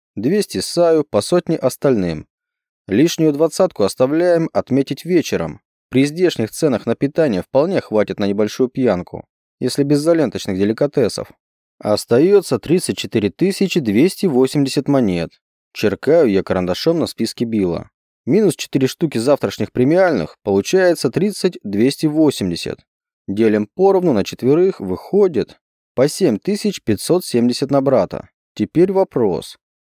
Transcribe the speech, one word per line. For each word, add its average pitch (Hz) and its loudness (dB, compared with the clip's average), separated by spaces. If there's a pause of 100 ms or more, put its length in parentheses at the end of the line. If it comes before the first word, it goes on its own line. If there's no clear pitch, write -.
(160)
Двести 151 -2
Саю, 165 0
по - -2
сотне 175 0
остальным. 104 -2 (640)
Лишнюю 156 2
двадцатку 160 0
оставляем 165 0
отметить 135 -2
вечером. 107 -2 (300)
При 135 2
здешних 151 -2
ценах - -2
на 117 -2
питание 139 0
вполне 160 0
хватит 104 -2
на 101 -2
небольшую 107 0
пьянку, 104 -2 (340)
если 127 0
без 143 2
заленточных 147 0
деликатесов. 113 -2 (480)
Остаётся 135 2
тридцать 151 -2
четыре 104 -2
тысячи 185 -2
двести 135 2
восемьдесят 135 0
монет». 95 0 (420)
Черкаю 123 2
я 95 2
карандашом 92 -2
на 127 -2
списке - -6
Билла. 95 -4 (360)
Минус 180 2
четыре 131 -2
штуки 143 -4
завтрашних 110 -2
премиальных, 135 0
получается 147 0
тридцать 190 -2
двести 113 0
восемьдесят. 143 -2 (480)
Делим 107 2
поровну 185 2
на 98 0
четверых, 156 0
выходит 113 -2 (340)
по 135 2
семь 135 0
тысяч 202 -4
пятьсот 151 0
семьдесят 123 0
на 139 2
брата. 123 0 (240)
Теперь 175 0
вопрос, 139 -2 (240)